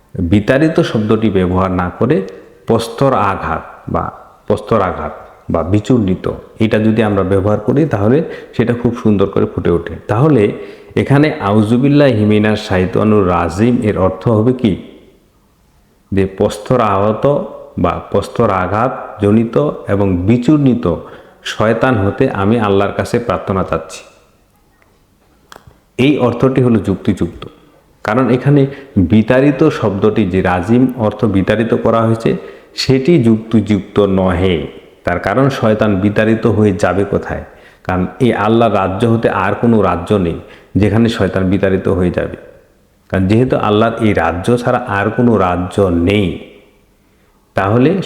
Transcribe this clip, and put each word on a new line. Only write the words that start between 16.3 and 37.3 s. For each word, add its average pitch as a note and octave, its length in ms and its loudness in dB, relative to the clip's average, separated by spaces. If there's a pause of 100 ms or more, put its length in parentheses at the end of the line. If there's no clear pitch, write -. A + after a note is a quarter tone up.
আহত G#2+ 600 0 (340)
বা F2 160 0 (140)
প্রস্তর G#2+ 420 0 (140)
আঘাত G#2+ 280 -2 (300)
জনিত A2 340 2 (320)
এবং G2+ 200 0 (180)
বিচূর্ণিত B2+ 600 2 (600)
শয়তান A2+ 480 0 (100)
হতে G2 200 0 (180)
আমি G#2 140 2 (120)
আল্লাহর G2 300 0
কাছে F#2+ 220 -2
প্রার্থনা F#2+ 440 -4
চাচ্ছি। - 380 -6 (2000)
এই C#3+ 140 2 (140)
অর্থটি C3+ 380 0
হলো A#2 120 4 (100)
যুক্তিযুক্ত, - 560 -4 (640)
কারণ B2 200 2 (100)
এখানে C#3 260 2 (500)
বিতাড়িত B2+ 500 2 (180)
শব্দটি G#2 520 0
যে F#2 100 0
রাজিম F#2 420 2 (220)
অর্থ G#2 140 -2 (160)
বিতাড়িত A2 360 0 (120)
করা A2+ 220 2
হয়েছে A2+ 260 0 (500)
সেটি C3+ 320 2 (100)
যুক্তিযুক্ত G#2+ 720 0 (200)
নহে। F#2 380 0 (480)
তার F2 220 -2
কারণ A#2 200 2 (140)
শয়তান A2 320 2 (120)
বিতাড়িত A2 420 0 (120)
হয়ে G#2 160 2 (100)
যাবে F#2+ 280 0
কোথায়? D#2+ 320 -4 (420)